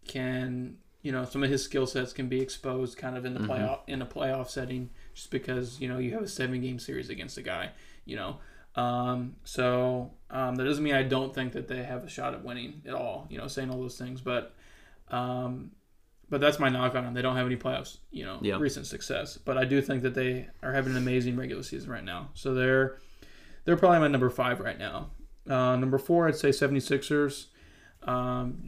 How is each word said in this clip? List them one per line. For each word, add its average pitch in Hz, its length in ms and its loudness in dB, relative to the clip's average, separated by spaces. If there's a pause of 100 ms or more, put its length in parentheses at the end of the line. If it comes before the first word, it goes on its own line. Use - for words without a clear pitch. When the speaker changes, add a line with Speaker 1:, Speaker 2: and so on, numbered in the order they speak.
Speaker 1:
can, 127 720 -4 (240)
you 147 100 -4
know, 127 140 -2
some 139 180 -2
of 135 60 4
his 135 140 2
skill 135 220 0
sets 127 260 -2
can 131 160 -4
be 127 140 0
exposed 131 560 -4
kind 127 200 -6
of 123 80 -6
in 127 80 -4
the 101 80 -4
Speaker 2:
Mm-hmm. 107 100 0
Speaker 1:
playoff, 107 360 0
in 131 140 -4
a 120 40 -6
playoff 135 440 -2
setting, 127 400 -6 (240)
just - 180 -16
because, 127 480 -4
you 131 80 -4
know, 127 120 -2
you 123 140 0
have 220 100 -2
a 190 40 -4
seven-game 127 520 -2
series 127 300 -8
against - 280 -10
a - 40 -8
guy, - 280 -4 (360)
you - 100 -8
know. 95 220 -6 (380)
Um, 123 680 0
so, 123 680 2 (180)
um, 127 260 0
that 131 80 0
doesn't 143 200 2
mean 147 120 4
I 131 80 6
don't 131 300 2
think 127 200 -2
that - 140 -6
they 127 160 -4
have 123 200 -6
a - 60 -12
shot 131 240 -4
at 127 100 -10
winning 127 440 -8
at 127 60 -8
all, 123 360 -4
you - 80 -10
know, 143 100 -8
saying 135 220 -4
all 127 120 -4
those 123 160 -8
things. 127 240 -8
But, 123 320 -2 (560)
um, 127 600 -4 (580)
but 143 100 0
that's 147 200 6
my 135 100 4
knock 127 260 2
on 123 80 0
them. 120 100 -6
They 123 100 -2
don't 127 120 2
have 127 120 2
any 127 100 0
playoffs, - 400 -4 (140)
you - 140 -10
know, 95 160 -10
Speaker 2:
Yeah. 98 180 2
Speaker 1:
recent 139 260 0
success. - 520 -6
But 131 200 -2
I 131 80 4
do 139 160 6
think 131 220 0
that 127 100 0
they 127 340 0 (140)
are 131 120 -4
having 131 180 2
an 127 60 2
amazing 127 380 2
regular 131 280 -4
season - 260 -8
right 117 140 -8
now. 87 320 -8
So 135 180 -2
they're, 131 440 4 (680)
they're 170 120 6
probably 175 220 10
my 156 80 8
number 127 220 4
five 123 300 2
right 113 180 -4
now. - 320 -8 (400)
Uh, 127 260 4
number 131 220 4
four, 170 300 6
I'd 156 80 4
say 143 160 6
seventy-sixers. 139 960 2 (560)
Um, 123 640 -2